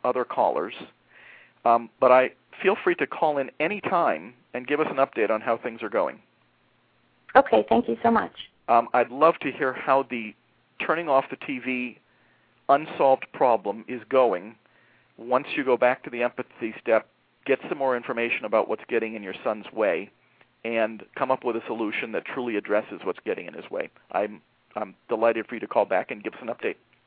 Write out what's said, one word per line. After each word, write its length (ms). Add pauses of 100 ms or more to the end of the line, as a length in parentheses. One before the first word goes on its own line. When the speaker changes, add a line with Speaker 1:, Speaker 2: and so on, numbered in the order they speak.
Speaker 1:
other 200
callers. 500 (920)
Um, 240 (100)
but 100
I 200 (320)
feel 200
free 120
to 120
call 300
in 140 (100)
any 220
time 500 (220)
and 120
give 140
us 80
an 80
update 320
on 140
how 160
things 240
are 80
going. 280 (1160)
Speaker 2:
Okay, 320
thank 180
you 160
so 80
much. 220 (360)
Speaker 1:
Um, 260
I'd 160
love 320
to 100
hear 220
how 340
the 260 (500)
turning 260
off 180
the 80
T 220
V 400 (720)
unsolved 640
problem 540
is 200
going 460 (640)
once 360
you 80
go 140
back 280
to 40
the 140
empathy 580
step, 280 (360)
get 140 (100)
some 80
more 180
information 520
about 220
what's 200
getting 260
in 80
your 120 (100)
son's 260
way, 400 (540)
and 380 (120)
come 160
up 140
with 120
a 100
solution 460
that 120
truly 320
addresses 480
what's 220
getting 200
in 60
his 180
way. 200 (220)
I'm, 280 (360)
I'm 180 (160)
delighted 360
for 100
you 40
to 60
call 180
back 260
and 140
give 80
us 80
an 80
update. 280 (300)